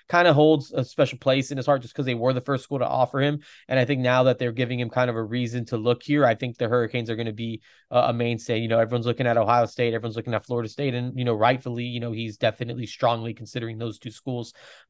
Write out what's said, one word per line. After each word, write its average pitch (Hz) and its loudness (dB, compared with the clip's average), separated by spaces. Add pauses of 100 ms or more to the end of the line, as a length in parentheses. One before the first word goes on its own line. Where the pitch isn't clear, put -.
kinda 170 6
holds 151 4
a 131 -2
special 135 0
place 135 0
in 139 -6
his 127 -6
heart 139 2
just 117 -16
'cause 135 -2
they 127 -2
were 123 0
the 127 -2
first 131 -2
school 139 -6
to 120 0
offer 131 0
him. 147 0 (280)
And 131 2
I 123 4
think 131 0
now 127 4
that 127 4
they're 123 -2
giving 123 -2
him 120 -4
kind 123 0
of 113 -2
a 113 -4
reason 120 -4
to 117 -6
look 117 0
here, 147 2
I 117 6
think 117 -6
the 120 -2
Hurricanes 117 -2
are 110 -4
gonna 113 -4
be, 113 -8 (300)
uh, 120 4
a 120 0
mainstay. 117 -2
You 117 -4
know, 113 2
everyone's 113 0
looking 120 -2
at 117 2
Ohio 117 2
State, 120 -2
everyone's 113 -6
looking 117 -6
at 107 -2
Florida 120 -4
State, 139 -4
and, 123 -6
you 123 -4
know, 120 0
rightfully, 120 0
you 120 -6
know, 117 -6
he's 113 -8
definitely 120 -4
strongly 117 -2
considering 113 -10
those 110 -8
two 113 -12
schools. 123 -10 (360)